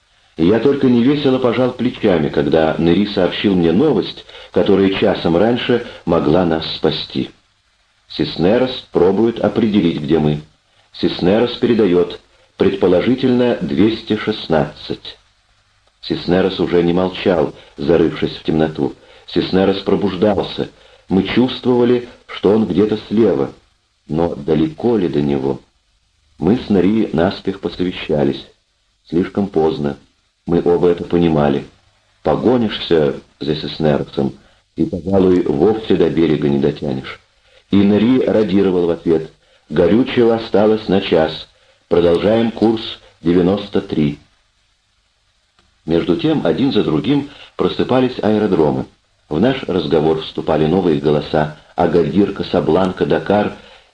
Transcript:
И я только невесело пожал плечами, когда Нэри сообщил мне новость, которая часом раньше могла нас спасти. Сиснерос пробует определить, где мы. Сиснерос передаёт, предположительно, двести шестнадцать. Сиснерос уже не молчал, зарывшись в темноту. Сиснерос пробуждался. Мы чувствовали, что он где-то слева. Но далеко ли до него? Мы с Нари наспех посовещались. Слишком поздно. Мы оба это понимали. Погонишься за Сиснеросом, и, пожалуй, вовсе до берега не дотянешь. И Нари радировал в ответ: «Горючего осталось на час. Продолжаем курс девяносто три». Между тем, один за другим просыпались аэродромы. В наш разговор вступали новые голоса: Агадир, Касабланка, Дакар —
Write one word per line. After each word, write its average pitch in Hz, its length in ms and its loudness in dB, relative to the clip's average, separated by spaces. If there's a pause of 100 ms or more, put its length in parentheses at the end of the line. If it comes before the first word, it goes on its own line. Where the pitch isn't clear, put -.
(380)
И 82 100 2
я 110 120 4
только 135 280 2
невесело 131 500 2
пожал 120 360 0
плечами, 95 560 0
когда 78 500 2
Нэри 85 260 2
сообщил 98 480 -2
мне 85 180 2
новость, 107 540 0 (260)
которая 95 440 2
часом 87 420 0
раньше 117 480 0 (200)
могла 82 400 2
нас 78 200 -2 (100)
спасти. 76 540 -4 (760)
Сиснерос 107 840 -2
пробует 98 480 2
определить, 101 640 0
где 76 160 0
мы. 76 240 0 (520)
Сиснерос 101 640 0
передаёт, 104 640 0 (380)
предположительно, 120 1040 0
двести 107 560 0
шестнадцать. - 1040 -4 (840)
Сиснерос 90 580 -2
уже 85 220 0
не 85 120 0
молчал, 90 600 0 (240)
зарывшись 78 600 0
в - 60 -18
темноту. 78 500 -2 (340)
Сиснерос 92 540 0
пробуждался. 90 880 -2 (400)
Мы 92 140 2
чувствовали, 123 840 0 (160)
что - 240 -2
он 110 160 2
где-то 104 320 0 (100)
слева. 95 440 0 (560)
Но 82 260 -2
далеко 78 640 -2
ли 90 100 -2
до 71 140 -2
него? 69 380 -2 (800)
Мы 95 180 2
с - 120 -12
Нари 101 440 2
наспех 92 460 -2
посовещались. 73 880 -4 (600)
Слишком 95 380 -2
поздно. 76 520 -2 (500)
Мы 85 180 2
оба 85 220 2
это 87 160 0
понимали. 78 600 2 (580)
Погонишься 85 880 0 (260)
за 73 160 -2
Сиснеросом, 71 800 -2 (420)
и, 82 100 0
пожалуй, 92 580 0
вовсе 90 520 0
до 82 140 2
берега 73 400 0
не 69 80 0
дотянешь. 69 600 -4 (500)
И 98 60 0
Нари 104 500 4
радировал 95 600 2
в - 20 0
ответ: 80 420 -2 (380)
«Горючего 113 640 2
осталось 107 540 0
на 95 120 2
час. 78 480 0 (420)
Продолжаем 87 600 2
курс 110 320 0 (400)
девяносто 92 600 0
три». 73 360 -2 (1700)
Между 82 300 0
тем, 151 300 -2
один 123 260 0
за 101 120 0
другим 95 460 -2 (260)
просыпались 123 640 0
аэродромы. 92 640 0 (440)
В 76 100 -2
наш 131 240 0
разговор 78 580 0
вступали 78 440 -2
новые 85 340 2
голоса: 76 580 0 (180)
Агадир, 85 580 2
Касабланка, 87 720 -2
Дакар — 95 480 -2 (400)